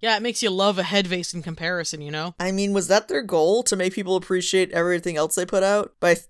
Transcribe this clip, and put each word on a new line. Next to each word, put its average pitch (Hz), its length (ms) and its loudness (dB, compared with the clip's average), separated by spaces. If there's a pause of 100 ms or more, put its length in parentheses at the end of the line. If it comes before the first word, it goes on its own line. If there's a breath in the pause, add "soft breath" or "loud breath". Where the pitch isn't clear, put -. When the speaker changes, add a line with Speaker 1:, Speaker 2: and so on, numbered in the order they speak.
Speaker 1:
Yeah, 220 180 0
it 208 40 -4
makes 240 200 -4
you 226 80 0
love 190 280 0
a 185 40 -2
head 190 240 0
vase 175 260 -4
in 175 100 -8
comparison, 165 600 -6
you 147 80 -12
know? 156 280 -6
Speaker 2:
I 185 140 -2
mean, 202 220 0
was 185 140 0
that 202 200 4
their 370 140 -2
goal, 190 400 4
to 220 140 0
make 185 180 -2
people 190 200 -2
appreciate 185 580 0
everything 175 440 0
else 156 200 0
they 180 100 -2
put 190 160 2
out 202 380 0
by 175 160 4
th-, - 140 -14